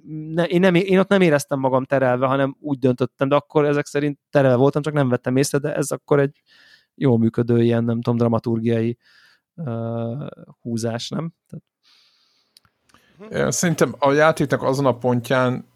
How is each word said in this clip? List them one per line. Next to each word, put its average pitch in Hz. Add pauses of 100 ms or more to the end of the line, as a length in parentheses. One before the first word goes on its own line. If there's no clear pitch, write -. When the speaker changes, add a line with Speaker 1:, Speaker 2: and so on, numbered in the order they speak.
Speaker 1:
ne-, 156
én 175
nem 185
é-, 170
én 190
ott 190
nem 202
éreztem 143
magam 131
terelve, 131
hanem 135
úgy 143
döntöttem, 127
de 139
akkor 147
ezek 143
szerint 143 (120)
terelve 135
voltam, 139
csak 151
nem 143
vettem 123
észre, 143
de 139
ez 147
akkor 143
egy 139 (540)
jól 123
működő 117
ilyen, 117
nem 117
tudom, 117
dramaturgiai, 117 (560)
ö, 117 (340)
húzás, 117
nem? 147 (140)
Tehát - (1800)
Speaker 2:
Ö, 131
szerintem 151
a 139
játéknak 151
azon 135
a 120
pontján, 123